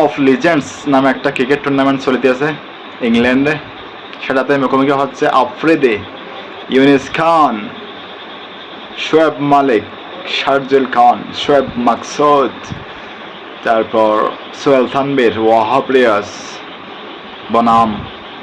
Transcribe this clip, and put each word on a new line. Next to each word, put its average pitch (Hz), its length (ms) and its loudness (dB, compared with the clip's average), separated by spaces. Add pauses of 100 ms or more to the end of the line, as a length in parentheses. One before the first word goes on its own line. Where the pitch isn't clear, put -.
of 147 100 4 (160)
Legends 135 420 2 (180)
নামে 135 220 4
একটা 131 220 0
ক্রিকেট 139 320 0
টুর্নামেন্ট 135 420 2
চলিতেছে 131 420 2 (540)
ইংল্যান্ডে, 127 520 2 (680)
সেটাতে 135 360 0
মুখোমুখি 135 340 2
হচ্ছে 139 360 0
আফ্রিদি, 135 680 2 (760)
ইউনিস 135 440 4
খান, 160 420 2 (1400)
শোয়েব 156 420 2
মালিক, 139 440 4 (540)
শারজুল 135 480 2
খান, 120 320 4 (240)
শোয়েব 139 240 2 (120)
মাকসুদ, 127 760 2 (1080)
তারপর 110 500 2 (500)
সোহেল 131 240 4
তানভীর, 135 520 2
ওয়াহাব 113 500 2
রিয়াজ 113 400 2 (1200)
বনাম 113 400 4 (520)